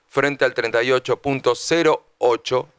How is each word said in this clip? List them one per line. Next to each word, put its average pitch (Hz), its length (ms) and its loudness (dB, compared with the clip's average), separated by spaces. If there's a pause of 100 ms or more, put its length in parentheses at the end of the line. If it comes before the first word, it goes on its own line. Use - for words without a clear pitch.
frente 139 380 0
al 123 80 0
treinta 113 300 -2
y 131 80 0
ocho 127 320 -2
punto 131 320 0
cero 165 500 0 (140)
ocho 123 600 0